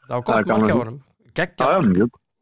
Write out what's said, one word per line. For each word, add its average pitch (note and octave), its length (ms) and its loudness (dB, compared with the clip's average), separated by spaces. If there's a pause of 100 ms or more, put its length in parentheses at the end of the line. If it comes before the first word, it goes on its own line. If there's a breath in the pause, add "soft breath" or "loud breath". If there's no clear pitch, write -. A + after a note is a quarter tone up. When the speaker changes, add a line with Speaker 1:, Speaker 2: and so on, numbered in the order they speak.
Speaker 1:
Það B2 60 -6
var B2 40 -2
Speaker 2:
Það - 0 -
er A#2+ 40 -6
Speaker 1:
gott - 60 -6
mark G#3 180 0
Speaker 2:
gaman. A2 220 2
Speaker 1:
hjá B2 100 2
honum. A#2+ 220 -8 (360)
Geggjað D#3 300 -2
Speaker 2:
Já, - 20 2
já, F#3 120 2
Speaker 1:
mark. G2+ 160 2
Speaker 2:
mjög, A2+ 140 2 (320)